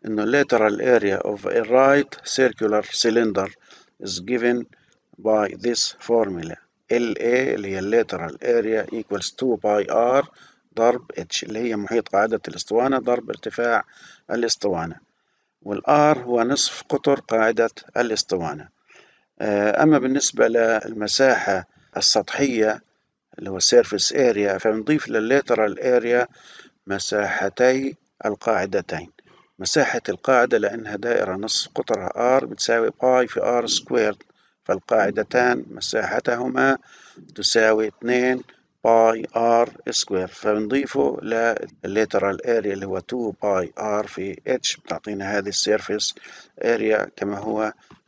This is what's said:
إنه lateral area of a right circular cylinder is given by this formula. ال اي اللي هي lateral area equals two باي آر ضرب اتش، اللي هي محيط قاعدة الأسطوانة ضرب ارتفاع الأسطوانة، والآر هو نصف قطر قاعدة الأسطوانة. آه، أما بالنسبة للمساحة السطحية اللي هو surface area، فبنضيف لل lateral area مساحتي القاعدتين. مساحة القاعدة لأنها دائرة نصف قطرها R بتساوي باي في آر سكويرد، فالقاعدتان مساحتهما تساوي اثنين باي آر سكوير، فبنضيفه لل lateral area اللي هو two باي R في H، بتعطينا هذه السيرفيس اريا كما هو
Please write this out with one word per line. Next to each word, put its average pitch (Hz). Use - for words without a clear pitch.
إنه 107
lateral 113
area 101
of 104
a 104
right 135
circular 107
cylinder 110
is 92
given 120
by 107
this -
formula. 95
ال 117
اي 127
اللي 98
هي 95
lateral 98
area 110
equals 101
two 120
باي 104
آر 123
ضرب 120
اتش، -
اللي 107
هي 117
محيط 104
قاعدة 107
الأسطوانة 123
ضرب 120
ارتفاع 113
الأسطوانة، 95
والآر 147
هو 120
نصف -
قطر 139
قاعدة 113
الأسطوانة. 90
آه، 104
أما 151
بالنسبة 131
للمساحة 113
السطحية 107
اللي -
هو 95
surface -
area، 104
فبنضيف 110
لل 117
lateral 110
area 123
مساحتي 104
القاعدتين. 98
مساحة 120
القاعدة 123
لأنها 107
دائرة 98
نصف 104
قطرها 117
R 135
بتساوي 113
باي 127
في -
آر 117
سكويرد، 107
فالقاعدتان 107
مساحتهما 127
تساوي 110
اثنين 123
باي 113
آر 117
سكوير، 92
فبنضيفه 131
لل 113
lateral 98
area 131
اللي 98
هو 95
two 117
باي 95
R 107
في 95
H، -
بتعطينا 101
هذه 101
السيرفيس 104
اريا 107
كما 101
هو 107